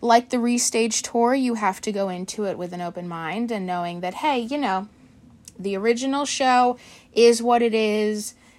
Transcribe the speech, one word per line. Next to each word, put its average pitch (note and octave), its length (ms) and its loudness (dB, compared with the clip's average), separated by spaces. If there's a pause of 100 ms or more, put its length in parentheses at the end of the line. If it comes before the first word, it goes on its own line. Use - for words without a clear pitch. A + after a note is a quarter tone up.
like A#3+ 280 4
the B3+ 80 0
Restage A#3 640 0
tour, A#3 320 0
you B3+ 200 0
have G#3 280 -2
to G#3+ 120 -4
go G3 160 -2
into F#3 340 -8
it F#3+ 140 -4
with F3+ 160 -8
an F3+ 80 -6
open F3 260 -8
mind E3+ 440 -6
and G3 140 -4
knowing F3 360 -4
that, F3+ 140 -4
hey, D4 220 0
you A#3+ 200 -4
know, G3+ 320 -2 (680)
the G3 180 -4
original B3 500 0
show B3 520 2 (360)
is A#3 280 6
what A#3+ 200 4
it A#3 120 2
is, G#3+ 600 -2 (240)